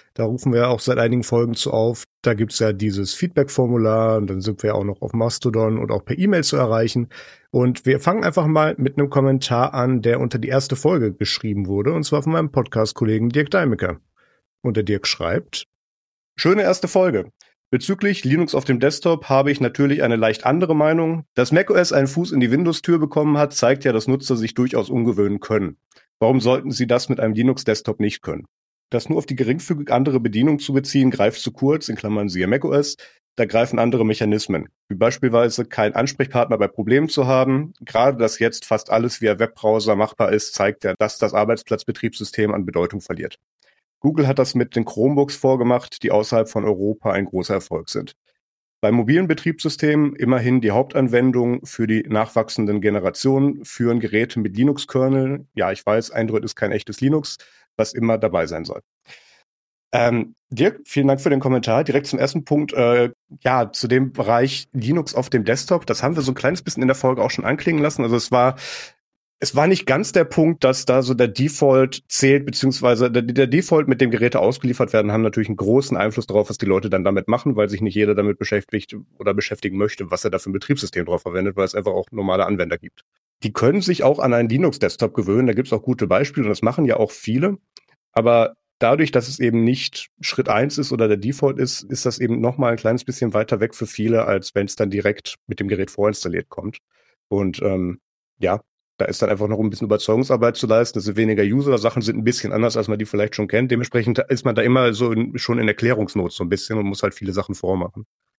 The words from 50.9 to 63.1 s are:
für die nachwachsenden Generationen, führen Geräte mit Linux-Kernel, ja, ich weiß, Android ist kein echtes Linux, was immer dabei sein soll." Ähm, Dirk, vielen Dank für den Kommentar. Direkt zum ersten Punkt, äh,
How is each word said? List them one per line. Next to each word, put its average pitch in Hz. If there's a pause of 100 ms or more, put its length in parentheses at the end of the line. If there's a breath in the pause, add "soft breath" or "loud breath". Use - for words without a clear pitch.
für -
die 110
nachwachsenden 107
Generationen, 135
führen 117
Geräte 113
mit 101
Linux-Kernel, 135 (100)
ja, 95
ich -
weiß, 110
Android 110
ist -
kein 101
echtes 104
Linux, 143 (400 soft breath)
was 110
immer 113
dabei 87
sein 80
soll." - (1120 loud breath)
Ähm, 120 (140)
Dirk, 139
vielen 139
Dank 135
für 170
den 139
Kommentar. 127
Direkt 143
zum 127
ersten 139
Punkt, 147
äh, 120 (340)